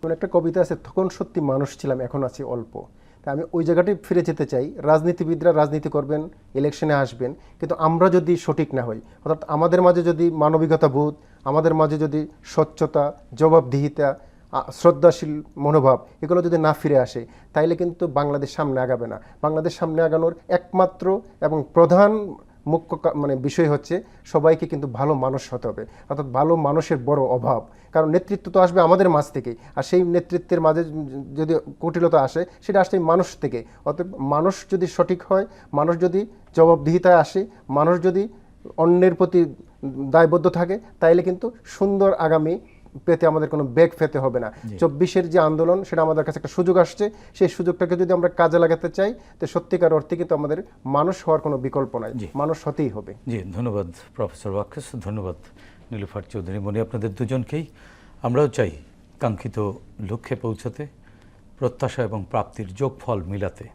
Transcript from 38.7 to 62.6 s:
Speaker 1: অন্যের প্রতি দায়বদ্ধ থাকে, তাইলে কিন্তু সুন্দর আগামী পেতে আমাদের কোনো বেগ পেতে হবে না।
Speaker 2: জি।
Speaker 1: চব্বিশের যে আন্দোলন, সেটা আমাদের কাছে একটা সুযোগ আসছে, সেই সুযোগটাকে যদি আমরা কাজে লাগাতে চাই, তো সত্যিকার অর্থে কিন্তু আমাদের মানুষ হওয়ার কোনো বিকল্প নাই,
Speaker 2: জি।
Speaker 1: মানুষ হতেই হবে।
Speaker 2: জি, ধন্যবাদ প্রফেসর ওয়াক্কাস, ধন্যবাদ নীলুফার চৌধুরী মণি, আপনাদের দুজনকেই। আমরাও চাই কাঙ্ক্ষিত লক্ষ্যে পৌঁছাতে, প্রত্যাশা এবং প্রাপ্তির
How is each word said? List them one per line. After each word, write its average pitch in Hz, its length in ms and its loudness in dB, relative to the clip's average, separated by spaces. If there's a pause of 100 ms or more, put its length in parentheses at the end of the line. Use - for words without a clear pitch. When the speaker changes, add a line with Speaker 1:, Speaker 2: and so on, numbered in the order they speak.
Speaker 1:
অন্যের 175 380 4
প্রতি 175 400 2 (560)
দায়বদ্ধ 165 380 4
থাকে, 175 300 -2 (220)
তাইলে 170 220 4
কিন্তু 185 300 -4 (120)
সুন্দর 196 500 0
আগামী 160 440 0 (460)
পেতে 165 220 2
আমাদের 151 220 2
কোনো 147 160 -2
বেগ 151 340 4
পেতে 156 200 -2
হবে 127 220 -2
না। 110 120 -8 (160)
Speaker 2:
জি। 101 100 -12
Speaker 1:
চব্বিশের 165 520 0
যে 175 80 4
আন্দোলন, 165 460 2
সেটা 160 180 -2
আমাদের 160 220 0
কাছে 156 140 -6
একটা 151 100 -10
সুযোগ 180 280 0
আসছে, 208 340 2 (240)
সেই 185 140 2
সুযোগটাকে 175 480 -2
যদি 175 160 0
আমরা 175 160 2
কাজে 170 300 2
লাগাতে 165 300 2
চাই, 196 260 -2 (260)
তো 156 60 -4
সত্যিকার 170 460 0
অর্থে 156 240 -2
কিন্তু 175 180 -2
আমাদের 147 280 -4 (220)
মানুষ 170 420 -2
হওয়ার 156 140 2
কোনো 143 180 -4
বিকল্প 127 400 -4
নাই, 110 180 -8
Speaker 2:
জি। 107 180 -8
Speaker 1:
মানুষ 151 340 -4
হতেই 143 200 -4
হবে। 101 260 -12 (120)
Speaker 2:
জি, 117 160 -6 (100)
ধন্যবাদ 101 400 -6 (220)
প্রফেসর - 360 -8
ওয়াক্কাস, 101 340 -8 (160)
ধন্যবাদ 101 340 -8 (580)
নীলুফার 101 380 -10
চৌধুরী 95 280 -8
মণি, 101 220 -4
আপনাদের 107 340 -6
দুজনকেই। 127 520 -6 (560)
আমরাও 127 260 0
চাই 107 220 -2 (500)
কাঙ্ক্ষিত 110 380 -6 (520)
লক্ষ্যে 113 260 -8
পৌঁছাতে, 113 500 -10 (720)
প্রত্যাশা 127 440 -4
এবং 104 280 -6
প্রাপ্তির 101 440 -6